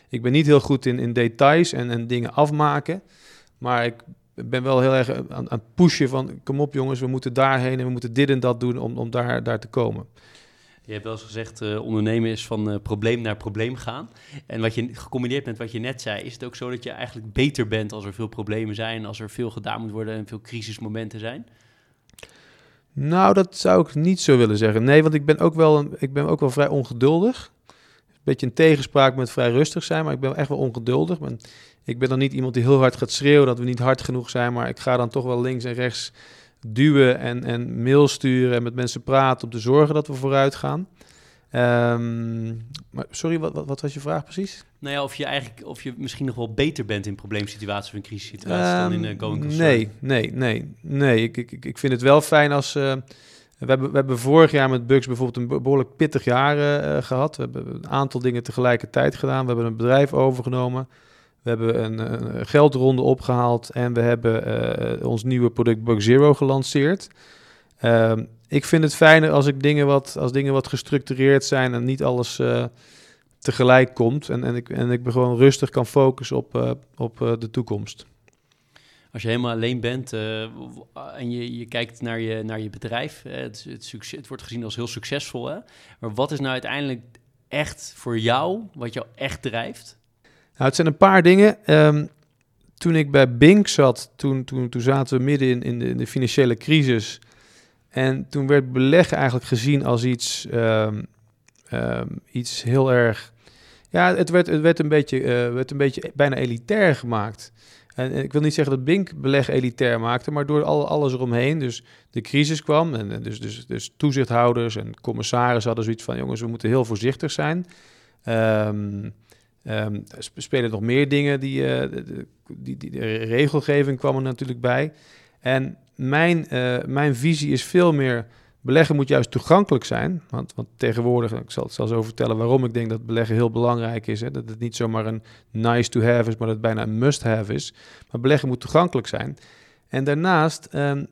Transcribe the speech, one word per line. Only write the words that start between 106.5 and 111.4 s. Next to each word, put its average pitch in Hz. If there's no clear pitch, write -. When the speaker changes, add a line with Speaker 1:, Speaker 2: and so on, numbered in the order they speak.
Speaker 1:
gemaakt. 110
En, 127
en 135
ik 139
wil 147
niet 151
zeggen 139
dat 131
Bink 175
beleg 135
elitair 123
maakte, 120
maar 147
door 147
al-, 147
alles 147
eromheen. 127